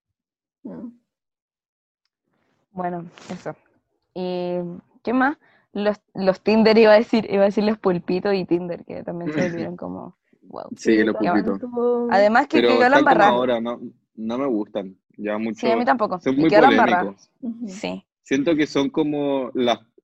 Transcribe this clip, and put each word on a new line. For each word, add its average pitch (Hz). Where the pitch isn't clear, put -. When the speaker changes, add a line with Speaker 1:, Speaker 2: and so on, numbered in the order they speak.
Speaker 1:
Ah. 190
Speaker 2:
Bueno, 180
eso. 170
¿Y 180
qué 226
más? 262
Los, 208
los 190
Tinder 220
iba 214
a 214
decir, 220
iba 196
a 196
decir 208
los 214
pulpitos 185
y 185
Tinder, 175
que -
también 170
se 151
Speaker 3:
<laughs> 180
Speaker 2:
volvieron 175
como, 180
wow. -
Speaker 3:
Sí, 110
los 107
Speaker 2:
Qué 104
Speaker 3:
pulpitos. -
Speaker 1:
Tanto. 240
Speaker 2:
Además 214
que 311
Speaker 3:
Pero 240
Speaker 2:
quedó 247
la 247
Speaker 3:
están 277
como 294
Speaker 2:
embarrada. 208
Speaker 3:
ahora, 247
no, 120
no 110
me 139
gustan, 104
ya 104
mucho. 110
Speaker 2:
Sí, 226
a 226
mí 240
tampoco. 214
Speaker 3:
Son 135
Speaker 2:
Y -
Speaker 3:
muy 160
Speaker 2:
quedó 208
la 254
embarrada. 202
Speaker 3:
polémicos. -
Speaker 1:
Ujú. 233
Speaker 2:
Sí. 190
Speaker 3:
Siento 143
que 147
son 139
como 143
las, 120